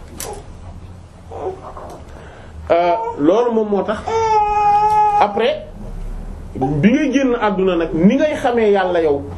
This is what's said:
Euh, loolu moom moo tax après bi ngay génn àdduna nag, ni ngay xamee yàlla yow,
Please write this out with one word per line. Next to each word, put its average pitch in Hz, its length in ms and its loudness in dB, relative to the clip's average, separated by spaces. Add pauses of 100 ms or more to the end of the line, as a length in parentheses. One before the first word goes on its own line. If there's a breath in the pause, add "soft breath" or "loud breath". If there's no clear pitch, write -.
(2750 loud breath)
Euh, 170 240 4 (260)
loolu 214 340 4
moom 220 160 0
moo 196 120 0
tax 320 180 -4 (1200)
après 240 460 0 (880)
bi 147 340 2
ngay 277 220 2
génn 262 280 2
àdduna 190 360 2
nag, 165 180 0
ni 190 220 6
ngay 302 180 2
xamee 233 380 2
yàlla 185 300 2
yow, 143 200 2 (160)